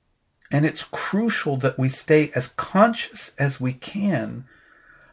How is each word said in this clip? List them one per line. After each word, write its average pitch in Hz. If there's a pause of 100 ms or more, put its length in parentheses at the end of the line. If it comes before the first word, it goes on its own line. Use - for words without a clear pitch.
(520)
And 147
it's -
crucial 202
that 127
we 131
stay 151
as 131
conscious -
as 139
we 127
can 131 (680)